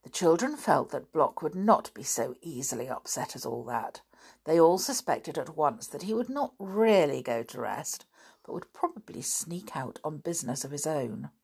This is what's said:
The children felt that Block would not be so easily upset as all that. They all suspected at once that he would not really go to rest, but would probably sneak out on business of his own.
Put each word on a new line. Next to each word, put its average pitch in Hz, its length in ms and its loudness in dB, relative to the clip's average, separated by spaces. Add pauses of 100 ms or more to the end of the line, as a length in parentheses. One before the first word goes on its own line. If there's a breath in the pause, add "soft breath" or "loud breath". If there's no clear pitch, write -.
The - 60 -16
children 185 480 4
felt 143 320 2
that - 240 -8
Block - 280 2
would 165 140 -4
not 202 380 2
be - 100 -14
so - 380 -4
easily 131 480 -6
upset - 480 -6
as - 80 -10
all 120 180 -6
that. 117 380 -6 (440 loud breath)
They 165 140 6
all 170 180 10
suspected 175 600 -2
at 147 200 -6
once 143 300 0
that - 160 -10
he 208 100 -2
would 240 160 -2
not 277 280 -4
really 190 640 4
go 117 220 -2
to - 160 -12
rest, 110 460 -8 (380 soft breath)
but - 100 -12
would - 200 -10
probably - 480 -6
sneak - 540 -6
out 135 280 -6
on 156 160 -6
business 143 440 -4
of 139 80 -8
his 147 160 -4
own. 131 440 -2 (120)